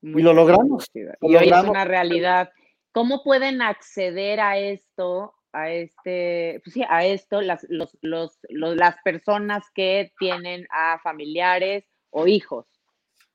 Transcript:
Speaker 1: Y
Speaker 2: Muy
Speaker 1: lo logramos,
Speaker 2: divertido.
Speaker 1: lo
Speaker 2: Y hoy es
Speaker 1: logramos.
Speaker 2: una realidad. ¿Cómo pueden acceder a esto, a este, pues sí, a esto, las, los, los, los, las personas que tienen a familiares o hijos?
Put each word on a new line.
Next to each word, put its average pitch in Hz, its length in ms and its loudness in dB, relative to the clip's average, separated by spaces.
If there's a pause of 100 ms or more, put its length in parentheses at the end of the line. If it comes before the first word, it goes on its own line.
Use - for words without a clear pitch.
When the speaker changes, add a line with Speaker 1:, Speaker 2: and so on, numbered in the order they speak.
Speaker 1:
Y 156 60 -16
Speaker 2:
Muy 156 160 0
Speaker 1:
lo 165 100 8
logramos, 185 600 4
Speaker 2:
divertido. 101 280 -14
Speaker 1:
lo - 80 0
Speaker 2:
Y 165 60 6
hoy 170 80 10
es 180 60 6
Speaker 1:
logramos. 185 220 6
Speaker 2:
una 196 140 0
realidad. 180 640 0 (420)
¿Cómo 247 320 -2
pueden 269 380 0
acceder 202 800 -6
a 202 180 0
esto, 196 760 -8 (180)
a 156 200 -8
este, 170 920 -6
pues 175 100 -20
sí, 247 160 -4
a 165 160 2
esto, 196 360 -2
las, 180 280 -6
los, 156 320 -8
los, 165 380 -8 (100)
los, 160 260 -6
las 170 280 2
personas 208 600 -4 (100)
que 190 440 -2
tienen 180 540 -6
a 165 320 -2
familiares 175 800 -2 (260)
o 160 160 0
hijos? 180 380 0 (680)